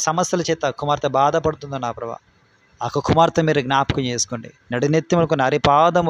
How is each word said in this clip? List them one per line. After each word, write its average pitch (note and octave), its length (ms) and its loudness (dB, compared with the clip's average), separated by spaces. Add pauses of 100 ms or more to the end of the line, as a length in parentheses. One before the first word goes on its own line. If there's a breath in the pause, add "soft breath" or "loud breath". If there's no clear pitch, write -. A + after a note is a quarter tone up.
సమస్యల F3 400 -2
చేత D#3+ 160 -2 (160)
కుమార్తె D3 360 -2
బాధపడుతుందో D3 680 0
నా A#2 120 -4
ప్రభా, A#2 200 -12 (640)
ఆ A#2 60 -4
యొక్క C#3+ 200 -4
కుమార్తె E3 400 4
మీరు D3 200 2
జ్ఞాపకం C#3 440 0
చేసుకోండి. A#2 380 -8 (240)
నడినెత్తి D3 420 0
మొదలుకొని D#3+ 320 2
అరిపాదం D3+ 640 4